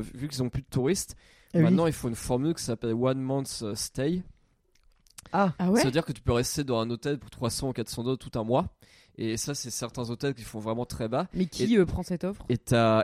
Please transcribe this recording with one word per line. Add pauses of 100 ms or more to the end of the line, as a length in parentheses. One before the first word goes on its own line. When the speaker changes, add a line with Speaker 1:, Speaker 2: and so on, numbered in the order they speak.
(140)
Speaker 1:
vu
qu'ils
ont
plus
de
touristes, (400)
Speaker 2:
Eh
oui.
Speaker 1:
maintenant,
il
faut
une
formule
qui
s'appelle
One
Month (100)
Stay. (1120)
Speaker 2:
Ah.
Speaker 3:
Ah
ouais ?
Speaker 1:
Ça
veut
dire
que
tu
peux
rester
dans
un
hôtel
pour
trois
cents
ou
quatre
cents
dollars
tout
un
mois. (520)
Et
ça,
c'est
certains
hôtels
qui
font
vraiment
très
bas.
Speaker 3:
Mais
qui,
Speaker 1:
Et
Speaker 3:
euh,
prend
cette
offre ?
Speaker 1:
et
t'as,